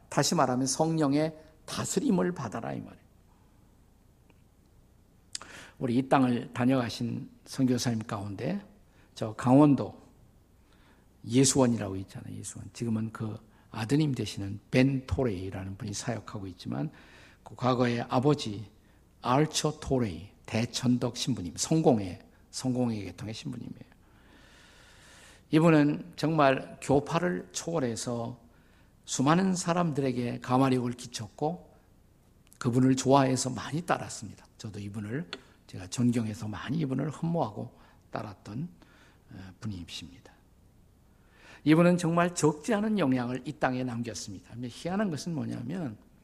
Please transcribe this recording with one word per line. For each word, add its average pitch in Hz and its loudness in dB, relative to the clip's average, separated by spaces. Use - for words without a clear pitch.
다시 - 2
말하면 131 2
성령의 156 0
다스림을 180 -2
받아라, 117 -8
이 62 -6
말이에요. - -18
우리 120 0
이 131 0
땅을 123 4
다녀가신 120 0
선교사님 120 0
가운데 107 -6
저 110 -6
강원도 127 6
예수원이라고 117 4
있잖아요, 101 -12
예수원. 104 -14
지금은 110 -4
그 107 -8
아드님 135 2
되시는 104 -6
벤 131 4
토레이라는 98 -4
분이 104 -8
사역하고 107 -6
있지만, 127 -6
그 - -20
과거에 123 2
아버지 120 0
알처 147 0
토레이, 104 -2
대천덕 120 0
신부님, 98 -4
성공회, 123 2
성공회 120 -2
계통의 101 -10
신부님이에요. - -12
이분은 156 6
정말 147 2
교파를 170 0
초월해서 120 -4
수많은 175 2
사람들에게 135 -2
감화력을 127 2
끼쳤고, - -8
그분을 131 4
좋아해서 131 4
많이 131 -6
따랐습니다. - -6
저도 104 -12
이분을, 104 -8
제가 95 -12
존경해서 113 -2
많이 107 -6
이분을 143 -2
흠모하고 151 -4
따랐던, 110 -8
어, 95 -16
분이십니다. 85 -12
이분은 170 8
정말 170 2
적지 156 2
않은 214 0
영향을 131 0
이 151 -8
땅에 127 -2
남겼습니다. 113 -8
근데 120 -10
희한한 190 -4
것은 165 -6
뭐냐면, 117 -6